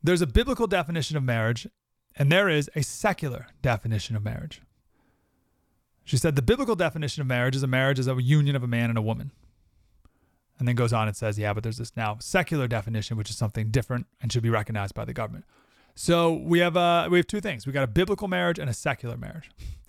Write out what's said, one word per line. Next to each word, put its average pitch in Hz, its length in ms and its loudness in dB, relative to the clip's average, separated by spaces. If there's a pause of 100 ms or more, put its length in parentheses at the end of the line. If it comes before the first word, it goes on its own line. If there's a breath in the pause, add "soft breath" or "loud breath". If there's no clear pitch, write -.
"There's 170 180 4
a 151 60 0
biblical 233 400 2
definition 170 500 -2
of 139 60 -2
marriage, 117 440 0 (480)
and 139 160 4
there 190 200 4
is 147 260 0
a 147 60 0
secular 135 640 -4 (160)
definition 113 520 -2
of 104 80 -2
marriage." 135 380 -8 (1400)
She 131 140 2
said, 139 180 2
"The 135 60 2
biblical 226 340 2
definition 151 460 -2
of 131 40 -4
marriage 127 300 0
is 135 60 -2
a 139 40 0
marriage 131 320 2
as 127 100 0
a 127 120 0
union 143 360 4
of 127 60 -2
a 123 40 -4
man 117 240 0
and 113 80 0
a 107 40 0
woman." 113 300 -4 (1300)
And 123 100 0
then 123 60 4
goes 117 180 2
on 110 160 2
and 104 80 -4
says, 107 220 -4
"Yeah, 104 160 0
but 107 80 -6
there's 113 160 -6
this - 180 -10
now 110 220 -4
secular 151 500 0
definition, 113 480 -4
which 107 140 -4
is - 80 -10
something 110 320 -2
different 120 360 -2 (140)
and 113 100 -4
should 120 120 0
be 113 80 2
recognized 104 440 -2
by 107 120 -8
the 123 80 -10
government." 107 320 -8 (480 soft breath)
So 170 400 2
we 160 240 2
have, 175 180 4
uh, 170 340 4
we 175 80 6
have 175 80 4
two 208 140 -4
things. 135 260 -6
We 135 60 -6
got 135 120 0
a 120 40 0
biblical 190 400 0
marriage 180 300 0
and 135 100 -4
a 113 60 -2
secular 123 420 -4
marriage. 123 340 -12 (380 loud breath)